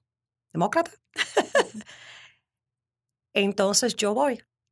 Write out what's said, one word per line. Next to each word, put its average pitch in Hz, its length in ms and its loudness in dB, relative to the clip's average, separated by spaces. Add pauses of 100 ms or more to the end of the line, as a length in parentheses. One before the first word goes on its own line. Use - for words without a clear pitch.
(520)
demócrata, 220 400 0 (220)
<laughs> - 720 -2 (1500)
entonces 202 640 0
yo 208 180 0
voy 254 300 0 (280)